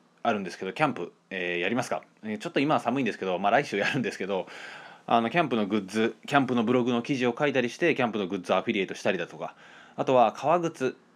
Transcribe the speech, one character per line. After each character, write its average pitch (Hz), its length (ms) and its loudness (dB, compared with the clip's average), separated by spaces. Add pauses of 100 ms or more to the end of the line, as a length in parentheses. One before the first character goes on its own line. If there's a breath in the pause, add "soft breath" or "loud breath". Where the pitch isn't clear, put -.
(240)
あ 117 100 2
る 104 60 -2
ん 98 40 -6
で 90 80 -8
す - 80 -14
け 95 60 -6
ど、 95 60 -2
キ - 120 -2
ャ - 40 4
ン 131 60 -2
プ、 85 200 -8 (180)
え 87 240 -2
ー、 87 60 -2
や 90 60 0
り 110 60 0
ま 123 80 0
す - 80 -8
か？ - 140 -4 (200)
え 107 120 -6
ー、 - 20 -6
ち 107 80 -12
ょ 170 60 -6
っ - 20 -20
と 151 60 0
今 143 160 2
は 117 40 2
寒 123 200 0
い 131 40 0
ん 110 40 0
で 95 40 2
す - 60 -10
け - 80 -6
ど、 90 140 0
ま 101 80 0
あ、 101 60 4
来 139 120 4
週 101 120 -4
や 98 120 2
る - 80 -2
ん 120 60 0
で 98 80 -2
す - 80 -12
け 95 80 -4
ど、 92 180 -2 (640 loud breath)
あ 120 120 4
の、 113 120 0
キ 170 80 2
ャ - 20 4
ン 147 80 -2
プ 123 60 0
の 107 100 2
グ 104 120 0
ッ 95 100 -2
ズ、 110 280 0 (120)
キ - 80 2
ャ 143 60 6
ン 123 40 0
プ 123 80 -2
の 120 100 2
ブ 117 100 4
ロ 123 100 4
グ 123 80 0
の 120 100 0
記 139 140 -2
事 123 100 0
を 120 100 2
書 147 120 0
い 143 60 0
た 131 80 2
り 120 100 -2
し - 80 -16
て、 165 160 2
キ 131 80 2
ャ 120 40 4
ン 107 40 -2
プ 104 80 -2
の 95 80 0
グ 98 80 -4
ッ 92 80 -4
ズ - 100 0
ア 92 80 4
フ - 80 -2
ィ 110 40 0
リ 98 80 0
エ - 20 0
イ 87 40 -2
ト - 60 -10
し - 80 -10
た 107 100 2
り 95 60 -2
だ 85 80 -6
と 82 120 -14
か、 80 180 -10 (400 loud breath)
あ 139 100 -4
と 131 80 2
は 120 180 6
革 160 280 0
靴 143 360 -2 (200)